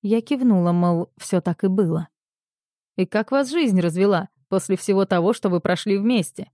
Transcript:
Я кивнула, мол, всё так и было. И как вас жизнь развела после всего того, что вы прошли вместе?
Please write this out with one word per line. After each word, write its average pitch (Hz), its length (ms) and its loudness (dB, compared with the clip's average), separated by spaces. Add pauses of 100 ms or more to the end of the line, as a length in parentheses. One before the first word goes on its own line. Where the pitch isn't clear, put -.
Я 220 180 0
кивнула, 226 520 2
мол, 175 440 0
всё - 240 -2
так - 240 -4
и 196 40 2
было. 170 400 0 (880)
И 185 100 -2
как 214 240 -4
вас 269 200 0
жизнь 262 300 2
развела 180 480 0 (200)
после 190 280 -2
всего 196 280 0
того, 185 280 0
что - 160 -4
вы 180 120 0
прошли 196 360 -2
вместе? 208 580 -2